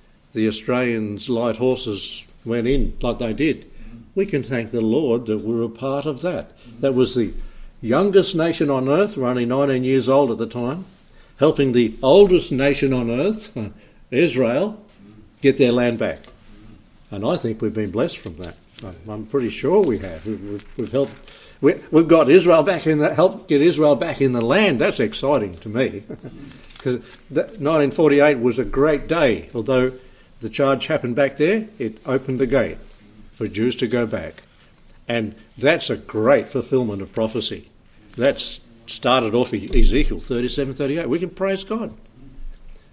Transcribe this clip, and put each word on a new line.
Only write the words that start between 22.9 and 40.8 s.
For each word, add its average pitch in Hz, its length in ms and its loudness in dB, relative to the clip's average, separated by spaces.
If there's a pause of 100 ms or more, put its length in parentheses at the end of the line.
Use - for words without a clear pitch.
the, 151 160 0
helped 180 340 0
get 143 140 4
Israel 151 320 4
back 151 260 -4
in 131 120 2
the 120 80 0
land. 139 400 2
That's - 200 0
exciting 110 580 0
to - 100 -14
me. 104 400 -2
<laughs> - 720 -18
'Cause 123 220 -4 (300)
that - 300 -4
nineteen 143 320 2
forty-eight 143 480 4
was 120 180 0
a 123 60 0
great 135 440 0
day. 127 460 0
Although 127 380 0 (480)
the 110 100 -10
charge 139 360 0
happened 123 300 -2
back 139 220 0
there, 214 280 0 (120)
it 110 260 -6
opened 135 340 -2
the 131 80 2
gate 117 300 0 (560)
for 113 160 -8
Jews 113 280 -2
to 131 100 -2
go 120 200 -2
back. 85 360 -10 (640)
And 117 260 -4 (220)
that's 147 340 0
a 113 60 -2
great 110 520 0
fulfillment 117 520 -2
of 95 120 -12
prophecy. 110 580 -4 (460)
That's - 440 -2 (260)
started 120 480 0
off 123 200 0
E-, 95 240 -6
Ezekiel 117 420 6
thirty-seven, 127 540 -4
thirty-eight. 143 340 -4